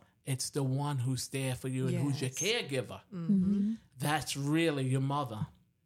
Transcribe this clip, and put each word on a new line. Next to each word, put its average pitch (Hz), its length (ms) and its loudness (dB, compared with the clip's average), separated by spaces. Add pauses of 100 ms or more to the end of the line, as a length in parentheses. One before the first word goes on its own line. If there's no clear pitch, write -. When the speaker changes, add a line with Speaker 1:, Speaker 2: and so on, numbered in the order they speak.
(260)
Speaker 1:
It's 131 240 -2
the 143 140 0
one 139 340 0
who's 127 300 -2
there 131 280 -2
for 131 120 -6
you 131 200 0
and 120 120 0
who's 139 220 0
your 131 140 -2
Speaker 2:
Yes. - 40 -4
Speaker 1:
caregiver. 202 600 -2 (140)
Speaker 2:
Mm-hmm. 180 200 2
Speaker 3:
Mm-hmm. 202 400 4 (260)
Speaker 1:
That's 143 360 0
really 147 500 2
your 135 160 2
mother 135 440 -2 (400)